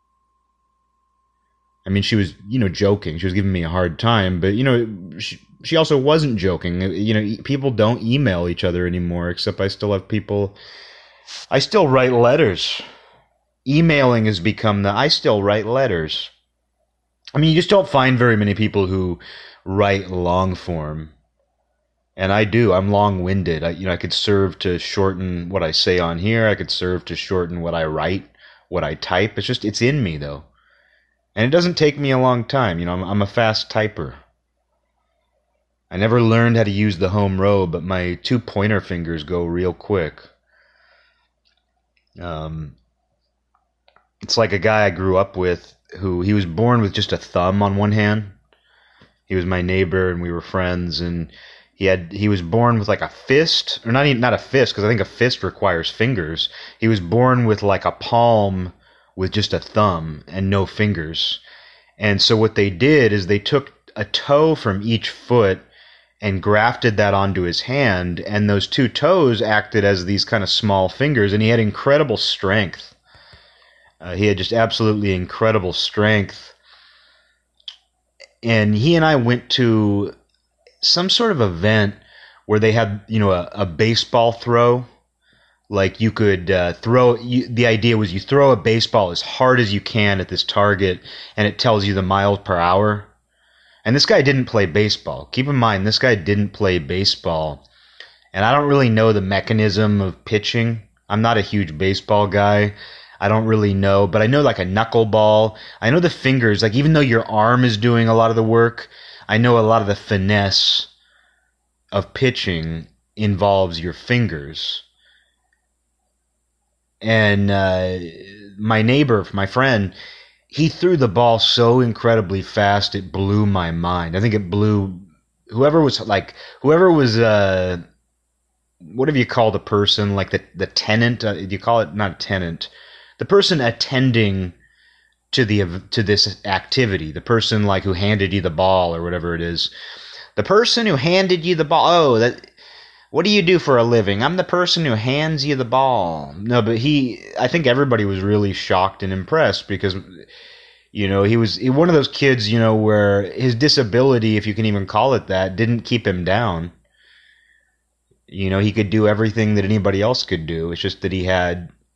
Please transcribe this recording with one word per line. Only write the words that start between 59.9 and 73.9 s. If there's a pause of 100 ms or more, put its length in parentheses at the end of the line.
and
no
fingers. (580)
And
so
what
they
did
is
they
took (240)
a
toe
from
each
foot (640)
and
grafted
that
onto
his
hand,
and
those
two
toes
acted
as
these
kind
of
small
fingers,
and
he
had
incredible
strength. (1080)